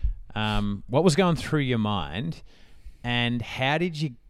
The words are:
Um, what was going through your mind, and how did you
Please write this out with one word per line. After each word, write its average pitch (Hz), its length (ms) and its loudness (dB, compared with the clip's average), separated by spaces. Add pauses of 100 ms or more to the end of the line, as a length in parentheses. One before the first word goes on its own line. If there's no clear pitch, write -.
(360)
Um, 104 520 0
what 135 160 4
was 170 120 6
going 180 200 4
through 151 260 0
your 127 160 0
mind, 101 640 -2 (600)
and 120 380 0
how 135 360 -2
did 165 240 -2
you 135 140 -2 (140)